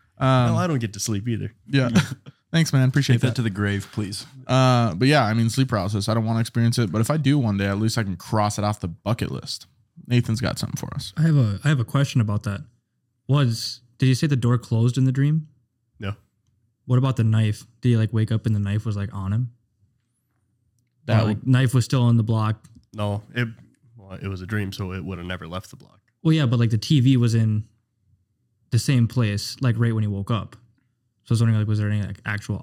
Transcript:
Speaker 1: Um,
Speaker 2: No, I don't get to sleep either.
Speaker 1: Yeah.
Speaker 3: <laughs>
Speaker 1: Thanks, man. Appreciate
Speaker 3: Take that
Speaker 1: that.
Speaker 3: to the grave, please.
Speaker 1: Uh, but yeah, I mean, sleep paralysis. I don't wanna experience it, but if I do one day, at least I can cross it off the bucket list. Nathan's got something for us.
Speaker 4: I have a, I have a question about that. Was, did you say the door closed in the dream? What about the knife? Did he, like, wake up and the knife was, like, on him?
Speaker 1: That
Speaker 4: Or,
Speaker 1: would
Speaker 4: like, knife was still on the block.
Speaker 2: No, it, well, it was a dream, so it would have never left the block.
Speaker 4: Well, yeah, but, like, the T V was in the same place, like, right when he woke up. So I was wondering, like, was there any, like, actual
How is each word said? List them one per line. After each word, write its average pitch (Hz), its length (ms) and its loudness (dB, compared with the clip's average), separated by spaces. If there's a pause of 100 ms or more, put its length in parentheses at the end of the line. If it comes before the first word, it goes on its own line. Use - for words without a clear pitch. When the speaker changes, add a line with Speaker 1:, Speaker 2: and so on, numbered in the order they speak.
(180)
Speaker 1:
Um, 127 340 4
Speaker 2:
No, 113 60 2
I 180 100 0
don't 147 120 0
get 110 140 -6
to 101 60 -10
sleep 107 300 -4
either. 101 240 -6 (160)
Speaker 1:
Yeah. 131 200 2 (320)
Speaker 3:
<laughs> - 300 -20
Speaker 1:
Thanks, 165 220 0
man. 131 160 4
Appreciate 131 260 2
Speaker 3:
Take 120 60 2
that 135 60 2
Speaker 1:
that. 117 100 0
Speaker 3:
to 127 60 -2
the 113 60 0
grave, 101 440 -2
please. 104 320 -8 (220)
Speaker 1:
Uh, 123 480 2
but 120 120 2
yeah, 143 160 4
I 107 100 0
mean, 113 160 2
sleep 131 200 0
paralysis. 104 400 -2
I 107 40 2
don't 113 120 0
wanna 113 160 0
experience 117 380 0
it, 101 120 0
but 107 80 0
if 110 120 0
I 156 60 0
do 143 200 2
one 110 200 0
day, 98 100 0
at 98 120 -2
least 110 180 -2
I 113 60 0
can 98 140 -6
cross 104 400 0
it 101 80 -4
off 104 160 -2
the 95 80 -4
bucket - 420 -4
list. - 360 -10 (400)
Nathan's 123 340 0
got - 160 -2
something - 200 -6
for - 180 -10
us. - 200 -10
Speaker 4:
I 156 80 -2
have 160 140 4
a, 104 260 2
I 147 60 0
have 143 100 2
a 110 60 0
question 139 360 0
about 104 220 -2
that. 101 180 -6 (680)
Was, 131 540 0 (180)
did 131 80 4
you 127 80 4
say 165 120 0
the 143 80 0
door 120 220 2
closed 117 400 0
in 131 80 2
the 131 60 2
dream? 147 380 0 (1400)
What 123 80 4
about 131 200 0
the 113 60 2
knife? 110 440 0 (140)
Did 123 80 2
he, 117 80 4
like, 110 140 0
wake 110 200 0
up 113 160 -2
and 110 80 0
the 104 40 0
knife 101 240 -2
was, 104 140 -4
like, 98 160 -8
on 95 180 -6
him? 120 200 -2 (1500)
Speaker 1:
That 110 160 2
Speaker 4:
Or, 110 60 0
Speaker 1:
would 107 100 -2
Speaker 4:
like, - 100 -12
knife 127 280 2
was 120 100 2
still 131 160 0
on 120 160 4
the 113 60 4
block. 110 440 -2 (280)
Speaker 2:
No, 104 260 -4 (140)
it, 120 120 -2 (480)
well, 98 240 -18
it 98 80 -8
was 95 140 -8
a 90 60 -12
dream, 101 260 -4
so 95 200 -8
it 92 120 -8
would 90 140 -8
have 87 80 -12
never 90 200 -8
left 90 220 -10
the - 60 -20
block. - 240 -20 (240)
Speaker 4:
Well, 160 100 2
yeah, 151 140 2
but, 113 100 2
like, 113 140 2
the 110 80 2
T 147 200 2
V 131 180 4
was 117 180 2
in 107 300 2 (1080)
the 113 80 2
same 123 280 2
place, 110 540 -2
like, 120 160 0
right 117 160 0
when 110 100 -2
he 104 40 -2
woke 98 240 -4
up. 101 240 -6 (680)
So - 60 -2
I - 20 2
was 110 80 4
wondering, 113 180 4
like, 104 80 0
was 107 100 0
there 104 140 0
any, 104 100 0
like, 101 240 -8
actual 104 380 -6